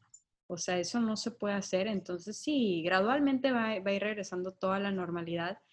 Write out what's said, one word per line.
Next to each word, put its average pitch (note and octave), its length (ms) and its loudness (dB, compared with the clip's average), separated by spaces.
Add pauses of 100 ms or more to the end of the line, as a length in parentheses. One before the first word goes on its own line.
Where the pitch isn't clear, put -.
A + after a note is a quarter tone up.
(480)
O F3+ 80 -6
sea, F3+ 220 -2
eso F3+ 220 -2
no A3 160 0
se A3+ 140 -4
puede G#3 240 -2
hacer. F#3+ 320 0
Entonces, F#3 520 -4
sí, A3 440 2
gradualmente C4 680 4
va, A3 280 0
va G3 100 -2
a G3+ 40 2
ir G3 80 0
regresando F#3+ 500 -4
toda F#3+ 280 0
la G3+ 120 0
normalidad. E3+ 680 -2 (140)